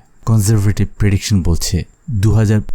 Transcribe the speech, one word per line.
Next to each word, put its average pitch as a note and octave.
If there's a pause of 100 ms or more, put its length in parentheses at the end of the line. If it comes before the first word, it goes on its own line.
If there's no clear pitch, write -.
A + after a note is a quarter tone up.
(260)
কনজারভেটিভ G#2+ (100)
প্রেডিকশন G2+
বলছে E2 (340)
দু G#2+
হাজার G#2+ (160)